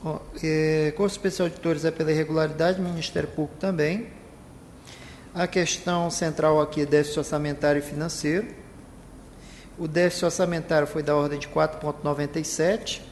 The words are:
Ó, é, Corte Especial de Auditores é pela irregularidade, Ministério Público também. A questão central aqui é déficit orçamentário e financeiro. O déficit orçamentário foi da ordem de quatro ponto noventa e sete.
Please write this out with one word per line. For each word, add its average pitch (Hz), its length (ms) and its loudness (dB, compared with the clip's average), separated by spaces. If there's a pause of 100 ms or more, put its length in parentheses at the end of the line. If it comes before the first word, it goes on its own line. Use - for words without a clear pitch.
Ó, 156 160 -4 (240)
é, 156 540 2
Corte 196 160 2
Especial 180 340 0
de 165 60 -2
Auditores 160 320 0
é 165 60 4
pela 160 200 0
irregularidade, 160 720 2
Ministério 165 480 -4
Público - 280 -4
também. 185 500 0 (1300)
A 175 140 0
questão 175 640 0
central 156 480 4
aqui 147 220 0
é 143 40 2
déficit 147 340 4
orçamentário 147 600 0
e - 20 -2
financeiro. 151 840 -4 (1120)
O 165 80 -4
déficit 175 380 2
orçamentário 165 640 2
foi 147 160 -4
da 147 120 2
ordem 143 220 2
de 143 100 -8
quatro 156 320 0
ponto 147 240 -6
noventa 147 360 -2
e 151 60 -4
sete. 185 540 0 (120)